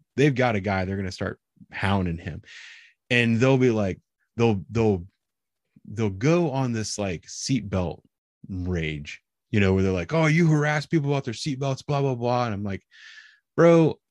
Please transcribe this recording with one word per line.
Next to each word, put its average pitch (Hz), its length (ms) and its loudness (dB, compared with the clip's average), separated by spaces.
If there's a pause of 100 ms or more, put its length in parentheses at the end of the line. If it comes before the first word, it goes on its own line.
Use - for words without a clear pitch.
(160)
they've 139 200 4
got 120 200 2
a 98 60 -2
guy, 95 240 -2
they're 98 120 -4
gonna 95 140 -6
start - 280 -8 (320)
hounding 95 460 -2
him. - 240 -12 (680)
And 117 300 2
they'll 131 180 4
be 127 140 4
like, 101 280 -2 (380)
they'll, 110 320 2
they'll, 104 360 0 (800)
they'll 110 240 -2
go 147 420 0
on 131 220 -2
this, 110 260 -6
like, 92 240 -4
seatbelt 101 800 -4 (480)
rage, 82 720 -6 (300)
you 107 80 2
know, 95 140 4
where 95 100 2
they're 95 100 2
like, 85 200 -4
"Oh, 160 140 2
you 160 200 4
harass 151 380 2
people 143 260 -2
about 139 140 -2
their 117 80 -6
seatbelts, 135 520 -6
blah, 143 160 -2
blah, 135 140 -2
blah." 120 300 0
And 113 80 -4
I'm 98 100 -6
like, 98 200 -6 (760)
"Bro, 165 420 6 (120)